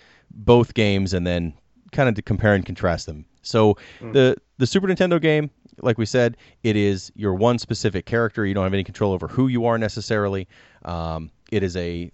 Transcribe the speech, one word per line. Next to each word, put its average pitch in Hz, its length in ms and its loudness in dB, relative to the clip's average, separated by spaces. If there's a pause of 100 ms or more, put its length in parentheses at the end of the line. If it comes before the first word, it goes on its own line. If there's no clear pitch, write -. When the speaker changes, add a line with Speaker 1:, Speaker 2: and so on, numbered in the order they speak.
(300)
Speaker 1:
both 120 440 4
games 98 400 0
and 90 120 -2
then 87 280 -2 (380)
kind 135 180 2
of 110 60 0
to 101 80 -8
compare 104 320 2
and 90 100 0
contrast 87 400 -4
them. 76 180 -14 (200)
So 110 340 4 (240)
Speaker 2:
Mm. 113 120 -12
Speaker 1:
the, 131 220 6 (220)
the 131 80 2
Super 196 220 0
Nintendo 180 340 2
game, 151 300 0 (280)
like 117 200 0
we 110 80 0
said, 120 300 2 (260)
it 107 120 2
is 101 400 0
your 101 200 -2
one 117 240 2
specific 98 480 -4
character. 113 360 -2
You 98 120 -2
don't 98 80 0
have 92 100 0
any 98 100 -2
control 98 300 -2
over 85 140 -6
who 131 200 0
you 120 180 -2
are 117 120 2
necessarily. 101 720 -4 (380)
Um, 82 440 -8 (220)
it 104 100 -2
is 92 160 -4
a 87 360 -8